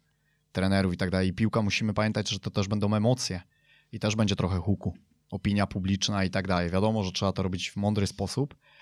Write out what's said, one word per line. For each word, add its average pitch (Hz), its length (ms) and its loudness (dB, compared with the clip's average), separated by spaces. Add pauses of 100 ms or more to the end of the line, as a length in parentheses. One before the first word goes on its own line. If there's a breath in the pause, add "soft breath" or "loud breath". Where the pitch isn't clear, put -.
(520)
trenerów 95 420 2
i - 20 -4
tak 92 140 -2
dalej. 92 180 2
I 92 40 0
piłka, 110 300 0
musimy 104 320 0
pamiętać, 107 360 0
że 101 80 -4
to - 120 -8
też 98 180 0
będą 104 260 0
emocje 107 460 0 (520 soft breath)
i 113 60 -8
też 104 180 0
będzie 101 200 2
trochę 92 220 0
huku, 92 360 -2 (360)
opinia 101 360 0
publiczna 98 580 0
i 92 60 0
tak 92 180 -2
dalej. 87 220 2
Wiadomo, 104 340 2
że 92 80 -4
trzeba 95 200 0
to 95 100 -2
robić 92 280 -4
w - 60 -14
mądry 101 300 2
sposób, 110 480 -4 (280 soft breath)